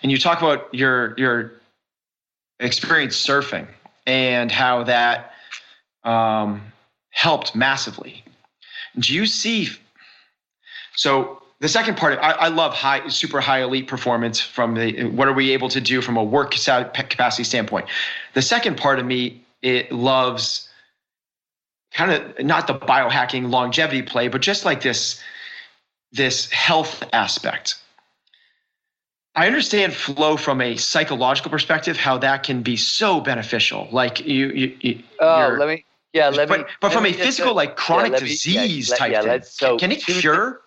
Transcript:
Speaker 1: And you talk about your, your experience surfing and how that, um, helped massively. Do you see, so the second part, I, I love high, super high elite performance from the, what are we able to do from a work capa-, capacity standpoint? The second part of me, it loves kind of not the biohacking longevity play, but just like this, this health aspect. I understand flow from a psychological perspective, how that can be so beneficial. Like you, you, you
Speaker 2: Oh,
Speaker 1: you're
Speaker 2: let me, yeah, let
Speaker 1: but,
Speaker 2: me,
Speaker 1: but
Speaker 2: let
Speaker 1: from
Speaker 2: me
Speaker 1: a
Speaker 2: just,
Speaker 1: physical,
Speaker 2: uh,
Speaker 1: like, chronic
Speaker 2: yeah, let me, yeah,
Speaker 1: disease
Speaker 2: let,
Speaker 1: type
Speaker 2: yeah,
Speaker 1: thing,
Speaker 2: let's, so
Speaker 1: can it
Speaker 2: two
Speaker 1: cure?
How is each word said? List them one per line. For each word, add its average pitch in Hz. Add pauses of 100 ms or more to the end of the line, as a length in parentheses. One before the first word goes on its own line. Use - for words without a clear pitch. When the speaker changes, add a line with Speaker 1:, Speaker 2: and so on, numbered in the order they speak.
Speaker 1:
And 135
you 135
talk 170
about 151
your, 123
your 120 (1080)
experience 135
surfing 139 (400)
and 127
how 127
that, 120 (720)
um, 110 (480)
helped -
massively. 131 (760)
Do 123
you 196
see, 214 (1200)
so - (160)
the 147
second 220
part, 147
I, 156
I 165
love 160
high, 139
super 139
high 131
elite 131
performance 120
from 117
the, 113
what 120
are 139
we 135
able 131
to 135
do 127
from 120
a 110
work 139
capa-, 123
capacity 123
standpoint? 110 (480)
The 131
second 233
part 135
of 123
me, 123 (220)
it 123
loves 127 (1200)
kind 175
of -
not 160
the 135
biohacking 127
longevity 127
play, 120
but 131
just 190
like -
this, - (920)
this 127
health - (100)
aspect. - (1600)
I 170
understand 208
flow 151
from 139
a 120
psychological 135
perspective, 156
how 131
that 135
can 127
be 117
so 190
beneficial. 113
Like 127
you, 135
you, 131
you 120 (160)
Speaker 2:
Oh, 160
Speaker 1:
you're 131
Speaker 2:
let 147
me, 160 (280)
yeah, 151
let 143
Speaker 1:
but, 190
Speaker 2:
me, 190 (140)
Speaker 1:
but 202
Speaker 2:
let 214
Speaker 1:
from 226
Speaker 2:
me 202
Speaker 1:
a -
Speaker 2:
just, 180
Speaker 1:
physical, 254
Speaker 2:
uh, 220
Speaker 1:
like, 147
chronic 185
Speaker 2:
yeah, 131
let 135
me, 127
yeah, 175
Speaker 1:
disease 147
Speaker 2:
let, 123
Speaker 1:
type 117
Speaker 2:
yeah, 110
Speaker 1:
thing, 107
Speaker 2:
let's, 127
so 127
Speaker 1:
can 180
it 262
Speaker 2:
two 180
Speaker 1:
cure? 180